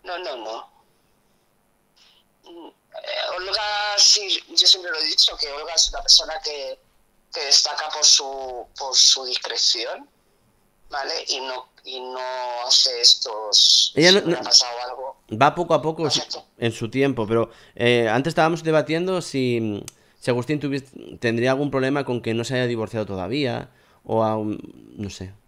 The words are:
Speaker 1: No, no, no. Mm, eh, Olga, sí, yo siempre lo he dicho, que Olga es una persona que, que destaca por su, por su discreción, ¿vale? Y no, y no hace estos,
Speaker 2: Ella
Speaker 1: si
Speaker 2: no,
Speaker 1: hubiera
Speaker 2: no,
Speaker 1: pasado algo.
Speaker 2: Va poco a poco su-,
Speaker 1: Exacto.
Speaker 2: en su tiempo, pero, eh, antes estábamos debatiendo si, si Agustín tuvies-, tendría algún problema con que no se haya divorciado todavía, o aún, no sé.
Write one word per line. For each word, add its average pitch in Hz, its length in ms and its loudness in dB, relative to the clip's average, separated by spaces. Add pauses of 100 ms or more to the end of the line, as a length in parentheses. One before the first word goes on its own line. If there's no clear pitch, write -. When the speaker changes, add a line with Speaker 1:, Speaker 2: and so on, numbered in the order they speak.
Speaker 1:
No, 180 140 -8
no, 165 180 -8
no. 110 340 -10 (1700)
Mm, - 240 -18
eh, - 680 -6
Olga, 190 260 -4 (360)
sí, 208 400 2 (120)
yo - 160 2
siempre 175 240 2
lo 156 80 -4
he 156 60 -4
dicho, 170 320 0
que 147 160 -6
Olga 156 220 -8
es - 160 2
una - 100 -8
persona 156 340 4 (100)
que, 151 340 -8 (540)
que 160 120 -6
destaca 147 460 2
por 151 140 -2
su, 131 640 2 (120)
por 135 160 -6
su - 300 4
discreción, 127 840 -4 (800)
¿vale? 160 400 -6
Y 131 120 -6
no, 127 280 -10 (160)
y 131 160 -12
no 127 200 -10 (460)
hace 127 340 2
estos, - 960 4
Speaker 2:
Ella 170 140 8
Speaker 1:
si 190 60 6
Speaker 2:
no, 202 80 2
Speaker 1:
hubiera 160 180 0
Speaker 2:
no, - 60 -8
Speaker 1:
pasado 123 340 2
algo. 127 340 -10 (160)
Speaker 2:
Va 135 240 4
poco 170 200 0
a 139 80 2
poco 160 260 -2
su-, - 120 0
Speaker 1:
Exacto. - 260 -12 (120)
Speaker 2:
en 117 140 0
su 113 180 -6
tiempo, 131 360 0
pero, 113 240 2 (240)
eh, 120 340 4
antes 131 220 2
estábamos 160 320 2
debatiendo 160 600 0
si, 117 600 -2 (380)
si - 100 -2
Agustín 127 300 0
tuvies-, 139 600 -8
tendría 117 300 2
algún 139 200 0
problema 135 340 0
con 120 180 -2
que 113 120 -2
no 117 100 -2
se 131 100 -4
haya 127 120 2
divorciado 110 400 -2
todavía, 117 640 -4 (340)
o 110 200 0
aún, 107 720 -4
no 101 140 -6
sé. 95 220 -12 (160)